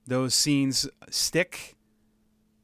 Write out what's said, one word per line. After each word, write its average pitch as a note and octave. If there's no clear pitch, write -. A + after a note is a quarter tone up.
those B2+
scenes C#3
stick -